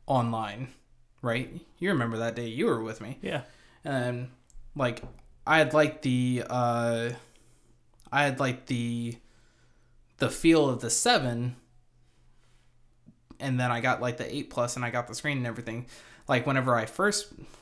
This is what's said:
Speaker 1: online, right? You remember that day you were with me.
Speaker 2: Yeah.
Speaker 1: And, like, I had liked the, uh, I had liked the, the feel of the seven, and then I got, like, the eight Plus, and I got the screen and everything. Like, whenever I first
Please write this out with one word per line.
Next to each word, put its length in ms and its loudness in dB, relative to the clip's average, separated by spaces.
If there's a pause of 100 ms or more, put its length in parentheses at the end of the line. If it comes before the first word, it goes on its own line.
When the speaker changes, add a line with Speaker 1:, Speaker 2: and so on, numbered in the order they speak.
Speaker 1:
online, 600 0 (540)
right? 380 -2 (180)
You 120 0
remember 280 2
that 160 0
day 140 -4
you 180 -2
were 160 2
with 180 -8
me. 220 -10
Speaker 2:
Yeah. 200 -4 (420)
Speaker 1:
And, 460 -2 (440)
like, 280 -2 (440)
I 120 6
had 140 4
liked 300 2
the, 460 2
uh, 600 0 (1000)
I 140 4
had 160 0
liked 260 -2
the, 520 -4 (1000)
the 140 0
feel 400 6
of 100 -2
the 80 -6
seven, 680 2 (1800)
and 220 -2
then 100 0
I 100 0
got, 200 2
like, 160 -2
the 180 -8
eight 140 -6
Plus, 280 -2
and 80 -4
I 60 -2
got 160 -2
the 80 -12
screen 220 -4
and 100 -2
everything. 380 -8 (420)
Like, 200 2
whenever 280 2
I 120 2
first 480 -2 (280)